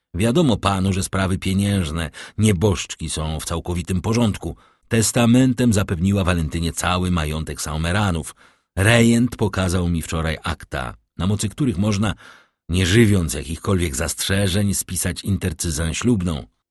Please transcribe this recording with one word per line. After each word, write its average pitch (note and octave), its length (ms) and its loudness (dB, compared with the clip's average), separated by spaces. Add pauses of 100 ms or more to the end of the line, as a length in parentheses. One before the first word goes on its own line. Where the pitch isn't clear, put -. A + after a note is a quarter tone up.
(140)
Wiadomo A#2 440 2
panu, G2 360 0
że F#2+ 100 0
sprawy F#2 340 -2
pieniężne F#2 720 0 (280)
nieboszczki G2 720 0
są D#2 300 -4
w D2 60 -8
całkowitym F2 560 -4
porządku. G#2+ 540 0 (320)
Testamentem A#2+ 840 2
zapewniła G2 500 0
Walentynie E2 500 0
cały F2+ 380 -2
majątek D2+ 500 -4
Saint-Méranów. E2 760 -2 (400)
Rejent A#2 600 4
pokazał F#2 540 0
mi E2+ 120 0
wczoraj D#2+ 420 -4
akta, C2+ 500 -8 (240)
na E2+ 100 -2
mocy G#2 220 0
których A#2+ 280 -2
można, G#2 380 0 (540)
nie F#2 160 2
żywiąc G2 480 4
jakichkolwiek E2 600 -2
zastrzeżeń, F#2+ 800 0
spisać - 500 -6
intercyzę E2 720 -2
ślubną. F2 540 -2 (240)